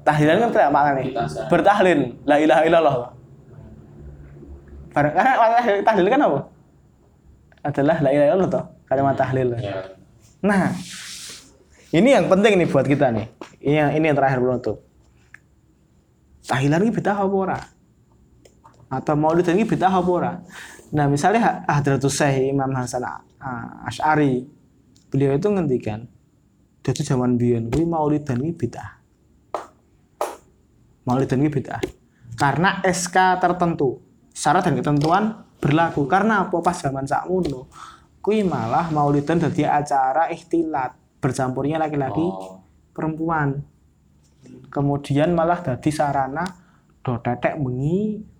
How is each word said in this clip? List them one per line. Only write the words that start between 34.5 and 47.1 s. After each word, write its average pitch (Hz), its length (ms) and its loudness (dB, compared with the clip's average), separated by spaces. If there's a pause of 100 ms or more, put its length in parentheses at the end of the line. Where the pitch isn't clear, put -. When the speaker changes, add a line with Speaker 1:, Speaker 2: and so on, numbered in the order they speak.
Speaker 1:
dan 147 80 2
ketentuan 151 720 0 (160)
berlaku. 156 480 0
Karena 196 400 2
apa? 170 80 -2
Pas 175 160 0
zaman 135 320 -6
sakmono, 143 640 -4 (480)
kuwi 214 240 0
malah 151 480 -2
maulidan 147 480 2
dadi 147 240 0
acara 143 720 0
ikhtilat, 160 640 -4 (240)
bercampurnya 135 560 -2
laki-laki, 147 480 -2
Speaker 2:
Oh. 190 320 -8 (320)
Speaker 1:
perempuan. 156 720 -4 (1080)
Kemudian 143 600 0
malah 170 320 0
dadi 156 320 -4
sarana 139 480 -2 (640)
do 127 160 -2